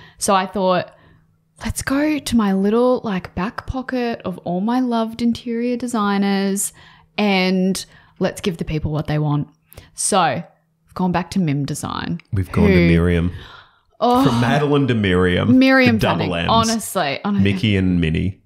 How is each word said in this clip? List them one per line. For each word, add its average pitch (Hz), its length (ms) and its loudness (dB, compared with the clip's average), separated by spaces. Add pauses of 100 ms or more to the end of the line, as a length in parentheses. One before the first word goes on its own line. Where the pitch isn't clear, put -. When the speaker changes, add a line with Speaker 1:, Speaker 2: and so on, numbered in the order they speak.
(200)
Speaker 1:
So 202 160 0
I 190 100 0
thought, 185 460 -2 (720)
"Let's - 180 -6
go 294 380 -2
to 277 160 -4
my 202 180 2
little, 226 500 2
like, 185 300 -6
back 190 320 -8
pocket 247 600 -6
of 180 140 -6
all 175 220 -4
my 233 200 0
loved 233 420 -2
interior 233 520 -2
designers 202 960 -2 (460)
and 185 680 2 (360)
let's - 220 -2
give 170 160 -4
the 170 80 -6
people 151 260 -4
what 151 160 -4
they 151 100 -2
want." 147 300 0 (480)
So - 240 0
I've 160 240 0 (500)
gone 180 180 0
back 175 200 -2
to - 80 -2
Mim 147 260 0
Design, - 540 -6 (120)
Speaker 2:
We've 92 200 -2
gone - 160 2
to - 60 4
Speaker 1:
who 85 140 4
Speaker 2:
Miriam. 85 440 2 (680)
Speaker 1:
Oh. 247 240 4
Speaker 2:
From 120 160 2
Madeline 143 480 2
to 123 40 2
Miriam. 92 640 2
Speaker 1:
Miriam 262 380 4
Speaker 2:
The 214 60 0
double 196 240 2
Speaker 1:
Fanning. 175 100 -2
Speaker 2:
M's. 170 140 -2
Speaker 1:
Honestly, 214 760 -2
honestly. 202 300 2
Speaker 2:
Mickey 175 240 0
and 92 240 2
Minnie. 85 440 -2